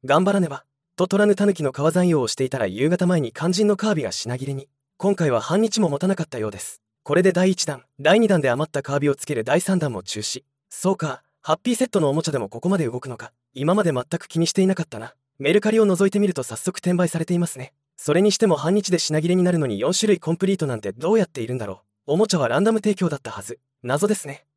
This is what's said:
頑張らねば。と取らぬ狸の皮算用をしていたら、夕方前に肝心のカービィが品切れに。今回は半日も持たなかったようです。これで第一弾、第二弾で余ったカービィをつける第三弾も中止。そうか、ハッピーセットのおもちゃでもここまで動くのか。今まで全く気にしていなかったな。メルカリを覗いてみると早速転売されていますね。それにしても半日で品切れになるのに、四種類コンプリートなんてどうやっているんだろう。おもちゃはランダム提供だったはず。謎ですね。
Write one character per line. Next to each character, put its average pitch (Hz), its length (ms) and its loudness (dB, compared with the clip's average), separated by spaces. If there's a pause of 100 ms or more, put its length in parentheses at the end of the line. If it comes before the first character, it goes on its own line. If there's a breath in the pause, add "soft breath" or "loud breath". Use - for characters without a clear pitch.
頑 147 180 4
張 196 80 2
ら 196 80 2
ね 175 80 0
ば。 139 160 -12 (320)
と 185 120 0
取 196 120 0
ら 208 60 6
ぬ 202 100 4
狸 196 280 0
の 131 100 -2
皮 156 200 0
算 180 140 4
用 160 140 2
を 117 60 -2
し - 80 -6
て 135 100 -2
い 127 40 -4
た 131 100 -6
ら、 107 80 0
夕 107 200 -2
方 175 200 0
前 180 120 2
に 135 140 -4
肝 170 180 -2
心 208 160 2
の 208 80 4
カ 208 160 -2
ー 196 40 2
ビ 156 80 -2
ィ - 20 -4
が 92 80 -4
品 120 240 -6
切 131 80 -8
れ 139 80 -8
に。 135 160 -12 (280)
今 196 180 0
回 156 160 0
は 117 100 0
半 180 200 0
日 220 200 0
も 175 80 2
持 143 100 -4
た 180 80 -2
な 190 80 2
か 170 80 -6
っ - 40 -6
た 123 120 -10
よ 107 80 -4
う 104 40 -8
で 92 80 -14
す。 - 220 -14 (220)
こ 147 120 -2
れ 180 80 4
で 185 100 4
第 185 180 2
一 180 140 -2
弾、 139 180 -8 (160)
第 160 200 6
二 226 80 4
弾 190 120 4
で 135 100 2
余 135 180 0
っ - 40 -20
た 139 120 -4
カ 139 120 -4
ー 143 40 2
ビ 143 80 2
ィ 143 40 4
を 139 40 2
つ - 100 -12
け 147 100 -4
る 113 80 -2
第 131 160 2
三 190 200 0
弾 147 120 -2
も 95 120 -8
中 - 160 -8
止。 - 240 -8 (260)
そ - 220 -2
う 185 60 -2
か、 143 260 -6 (180)
ハ - 120 0
ッ - 40 2
ピ - 140 -2
ー 233 40 2
セ 254 100 0
ッ 240 40 -8
ト 202 100 0
の 151 100 2
お 135 40 0
も 156 100 0
ち - 60 -4
ゃ - 20 -6
で 143 60 -2
も 104 120 -4
こ 117 120 -14
こ 175 80 0
ま 196 80 2
で 160 80 0
動 120 140 -6
く 131 100 -16
の 120 80 -12
か。 - 160 -20 (200)
今 147 200 0
ま 208 100 2
で 170 80 2
全 127 120 -2
く - 240 -6
気 - 100 -6
に 170 100 2
し - 60 -4
て 196 80 2
い 190 60 4
な 190 80 2
か 165 80 -4
っ - 20 -4
た 113 140 -14
な。 113 160 -16 (240)
メ 139 120 0
ル 196 80 6
カ 214 120 0
リ 220 80 2
を 214 60 6
覗 196 220 2
い 190 40 2
て 208 80 0
み 202 80 2
る 180 60 -2
と 139 100 -4
早 - 120 -10
速 - 220 -6
転 180 160 -2
売 175 160 0
さ 170 100 -6
れ 160 60 -4
て 180 80 -2
い 175 60 0
ま 170 80 0
す - 100 -10
ね。 127 160 -14 (240)
そ - 160 -2
れ 175 80 4
に 208 100 4
し 196 60 -2
て 226 100 2
も 170 80 4
半 151 200 0
日 202 160 2
で 170 80 6
品 156 220 0
切 170 80 -2
れ 180 60 4
に 180 80 4
な 180 80 4
る 175 60 2
の 151 80 0
に、 104 140 -2
四 143 140 0
種 208 160 0
類 202 100 4
コ 160 120 -4
ン 165 60 0
プ - 80 -2
リ 190 80 2
ー 190 40 -2
ト 160 100 -2
な 123 100 -2
ん 104 40 -8
て 98 100 -6
ど 143 220 -2
う 226 60 4
や 190 60 2
っ - 20 -20
て - 140 -10
い 110 60 -6
る 123 80 -6
ん - 20 -6
だ 113 80 -8
ろ 98 160 -12 (260)
う。 143 60 0
お 165 40 2
も 214 100 4
ち - 80 -2
ゃ 165 40 2
は 151 80 2
ラ 127 120 2
ン 196 40 2
ダ 220 80 4
ム 220 80 0
提 208 160 0
供 180 140 -2
だ 147 80 -4
っ - 40 -12
た 110 100 -12
は 104 100 -12
ず。 - 180 -14 (240)
謎 143 240 0
で 208 80 2
す - 120 -10
ね。 143 180 -14 (120)